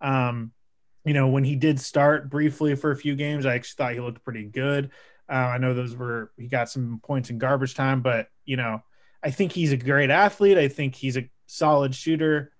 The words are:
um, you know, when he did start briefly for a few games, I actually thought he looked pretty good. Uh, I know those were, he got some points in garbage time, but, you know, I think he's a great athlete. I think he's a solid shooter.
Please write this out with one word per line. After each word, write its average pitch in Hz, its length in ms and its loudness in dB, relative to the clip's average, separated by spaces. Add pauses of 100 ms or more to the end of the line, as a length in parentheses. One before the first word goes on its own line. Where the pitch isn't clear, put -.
um, 123 520 0 (520)
you 151 100 2
know, 135 140 4
when 135 160 2
he 143 120 0
did 147 240 2
start 147 500 2
briefly 147 440 0
for 147 160 -2
a 139 60 0
few 143 180 -4
games, 147 320 -2
I 123 80 2
actually - 220 -8
thought 127 180 -2
he 120 60 -8
looked 120 240 -10
pretty 113 200 -10
good. 139 460 -2 (380)
Uh, 139 60 -4
I 123 240 0
know 127 160 0
those 123 220 -6
were, 117 400 -8
he 120 100 -14
got 123 220 -2
some 120 340 -6
points 131 280 -4
in 117 80 -8
garbage 131 360 0
time, 135 260 0
but, 120 280 -2 (160)
you 135 120 -6
know, 117 260 -4 (400)
I 151 80 -2
think 175 220 -2
he's 160 200 0
a 135 40 2
great 135 340 2
athlete. 196 480 6
I 143 100 4
think 139 260 -6
he's 131 220 -6
a 127 120 -6 (180)
solid 143 480 2
shooter. 156 640 -2